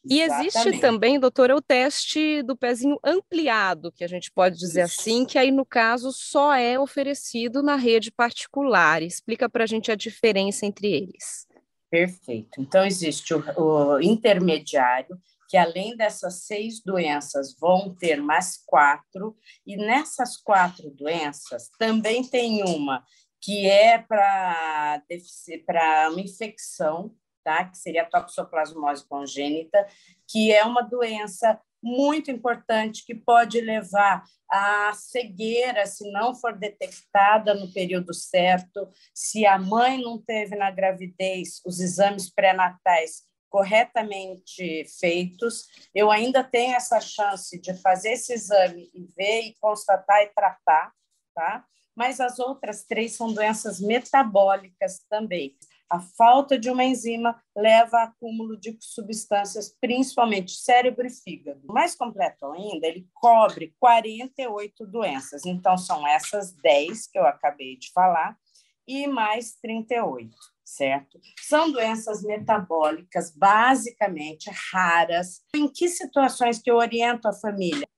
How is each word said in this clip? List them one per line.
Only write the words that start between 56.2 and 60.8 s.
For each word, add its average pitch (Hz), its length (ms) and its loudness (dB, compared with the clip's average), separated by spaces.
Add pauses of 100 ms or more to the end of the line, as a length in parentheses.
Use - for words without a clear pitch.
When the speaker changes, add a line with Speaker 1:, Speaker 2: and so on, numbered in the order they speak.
Speaker 2:
de 226 100 -4
uma 254 140 0
enzima 233 580 -2 (140)
leva 226 440 6
a 226 40 2
acúmulo 226 560 -10
de 226 180 -14
substâncias, 208 1000 -6
principalmente 233 720 -2
cérebro 247 560 2